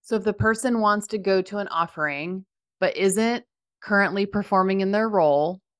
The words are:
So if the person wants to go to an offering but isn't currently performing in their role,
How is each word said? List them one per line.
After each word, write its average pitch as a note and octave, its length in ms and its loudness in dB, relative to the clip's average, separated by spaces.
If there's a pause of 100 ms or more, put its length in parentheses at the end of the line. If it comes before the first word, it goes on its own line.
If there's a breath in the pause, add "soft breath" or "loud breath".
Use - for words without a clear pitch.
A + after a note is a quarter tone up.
So - 160 -4
if G3+ 80 -4
the G#3+ 80 0
person A3 480 0
wants G#3 280 0
to G#3+ 100 -6
go F#3+ 240 0
to G#3 160 -8
an G3+ 100 -6
offering E3 800 -4 (340)
but - 160 0
isn't G#3+ 480 0 (380)
currently G3+ 420 2
performing G3 560 0
in F#3+ 100 0
their G#3+ 200 0
role, D#3+ 500 2 (200)